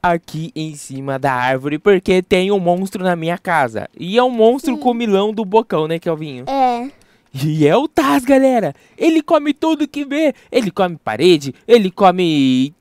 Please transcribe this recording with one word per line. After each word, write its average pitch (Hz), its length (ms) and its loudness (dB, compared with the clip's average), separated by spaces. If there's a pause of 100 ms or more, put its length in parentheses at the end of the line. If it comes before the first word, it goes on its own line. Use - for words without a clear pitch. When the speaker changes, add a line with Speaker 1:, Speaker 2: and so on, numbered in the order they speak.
Speaker 1:
aqui 165 540 -4
em 156 180 -8
cima 135 440 -8
da 135 140 0
árvore 131 460 -2
porque 185 440 2
tem 185 280 0
um 202 80 2
monstro 185 460 -2
na 185 100 0
minha 165 240 -4
casa. 131 500 -2 (100)
E 180 200 -4
é 247 40 4
um 254 80 0
monstro 240 440 2
Speaker 2:
Sim. 302 60 -8
Speaker 1:
comilão 226 520 0
do 214 120 -6
bocão, 190 420 0
né, 165 120 -4
Kelvinho? 151 500 -8
Speaker 2:
É. 254 420 -2 (420)
Speaker 1:
E 151 340 0
é 156 100 4
o 277 100 0
Taz, 285 380 0
galera. 254 500 2 (240)
Ele 320 240 2
come 302 320 0
tudo 311 320 -2
que 285 180 -10
vê. 285 300 -2 (160)
Ele 220 200 0
come 175 260 -4
parede, 143 580 0 (140)
ele 220 220 6
come 156 920 2